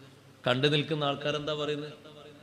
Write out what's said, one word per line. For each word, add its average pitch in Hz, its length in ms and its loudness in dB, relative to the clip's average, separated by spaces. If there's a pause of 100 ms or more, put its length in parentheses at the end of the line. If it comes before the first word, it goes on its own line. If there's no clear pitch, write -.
(460)
കണ്ടു 127 280 6
നിൽക്കുന്ന 147 360 0
ആൾക്കാരെന്താ 147 500 -2
പറയുന്നത്? 147 340 -4 (480)